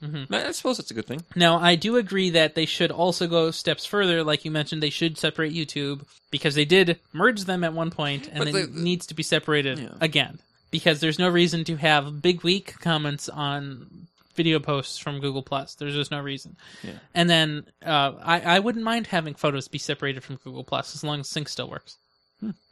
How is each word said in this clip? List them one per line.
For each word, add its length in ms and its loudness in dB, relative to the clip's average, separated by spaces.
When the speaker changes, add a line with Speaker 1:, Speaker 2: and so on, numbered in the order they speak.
Speaker 1:
Mm-hmm. 300 -8
Speaker 2:
I, 140 -2
I 60 -4
suppose 260 -2
that's 120 -10
a 40 -12
good 100 -6
thing. 180 -8
Speaker 1:
Now, 220 6
I 160 6
do 220 0
agree 340 2
that 240 4
they 100 2
should 260 0
also 360 0
go 240 2
steps 340 -2
further. 400 2
Like 220 0
you 40 -4
mentioned, 320 -2
they 60 0
should 300 -2
separate 340 -2
YouTube, 540 -6
because 240 -2
they 100 4
did 340 6
merge 300 2
them 200 -2
at 120 0
one 160 -2
point, 380 -4
and 100 -8
Speaker 2:
But 100 0
Speaker 1:
it 40 -4
Speaker 2:
they, 140 0
Speaker 1:
needs 280 0
to 60 -12
be 80 -6
separated 560 0
Speaker 2:
Yeah. 120 -12
Speaker 1:
again, 380 0
because 300 2
there's 180 0
no 100 4
reason 360 4
to 120 -4
have 460 2
big 240 2
leak 340 -2
comments 480 -2
on 800 -8
video 240 4
posts 380 -2
from 240 -8
Google 220 -4
Plus. 320 -6
There's 200 -8
just 160 -2
no 100 -4
reason. 360 -10
Speaker 2:
Yeah. 100 -12
Speaker 1:
And 140 4
then, 360 2
uh, 280 2
I, 180 2
I 180 6
wouldn't 280 0
mind 220 -2
having 260 -2
photos 340 -2
be 80 -12
separated 480 -4
from 120 -12
Google 280 -14
Plus 300 -4
as 100 -12
long 160 -4
as 80 -10
sync 220 -6
still 180 -8
works. 300 -14
Speaker 2:
Hmm. 100 -8